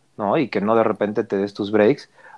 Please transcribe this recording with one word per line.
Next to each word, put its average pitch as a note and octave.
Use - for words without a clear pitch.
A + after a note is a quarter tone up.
¿no? G#2
Y C#3
que G2+
no G#2+
de A2+
repente G#2+
te G2+
des G2+
tus G#2
breaks, G#2+